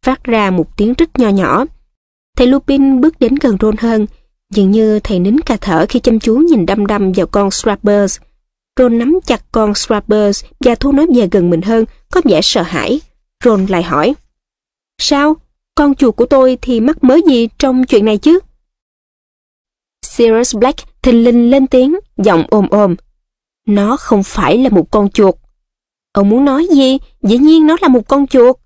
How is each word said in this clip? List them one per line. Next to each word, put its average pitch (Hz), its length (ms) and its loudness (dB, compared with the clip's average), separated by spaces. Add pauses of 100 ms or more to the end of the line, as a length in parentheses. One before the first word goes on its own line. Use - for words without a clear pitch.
phát 262 220 -4
ra 214 260 -2
một 175 260 -4
tiếng 220 180 -2
rít 330 240 -2
nho 233 100 2
nhỏ. 190 360 0 (720)
Thầy 247 100 2
Lupin 269 540 0
bước 311 200 0
đến 240 140 0
gần 262 260 0
Ron 214 160 0
hơn, 220 300 -2 (440)
dường 190 200 0
như 214 300 0
thầy 202 180 -4
nín 202 220 0
cả 240 200 -4
thở 202 280 -2
khi 247 120 -2
chăm 226 180 0
chú 220 180 0
nhìn 285 300 2
đăm 202 200 -2
đăm 196 260 -2
vào 214 140 -2
con 202 240 -2
Scrappers. 208 720 -2 (580)
Ron 240 200 2
nắm 277 280 0
chặt 233 160 -4 (100)
con 214 220 0
Scrappers 208 680 -2 (160)
và 240 140 2
thu 277 180 -2
nó 285 220 2
về 226 160 2
gần 175 200 0
mình 165 120 -2
hơn, 226 220 0 (260)
có - 140 -2
vẻ 190 180 2
sợ - 200 -2
hãi. 170 380 -4 (440)
Ron 202 220 2
lại 180 160 -2
hỏi, 170 320 -2 (840)
"Sao? 294 380 0 (380)
Con 285 200 0
chuột 240 220 0
của 240 100 0
tôi 262 360 2
thì 240 180 -2
mắc 277 240 -2
mớ 262 220 6
gì 240 220 2 (100)
trong 254 260 0
chuyện 208 200 0
này 214 140 0
chứ?" 330 200 2 (1700)
Sirius 226 500 -2
Black - 460 -6
thình 233 220 2
lình 240 260 2
lên 269 160 2
tiếng, 262 320 0 (180)
giọng 190 340 0
ồm 208 200 0
ồm. 196 240 0 (720)
"Nó 208 300 0
không 208 260 -2
phải 196 360 -2
là 262 100 0
một 190 220 0
con 208 200 0
chuột." 196 240 2 (760)
"Ông 202 160 0
muốn 240 160 2
nói 285 220 0
gì? 269 320 2 (240)
Dĩ 214 160 2
nhiên 311 280 4
nó 320 140 2
là 359 80 0
một 247 200 2
con 277 180 0
chuột." 254 400 4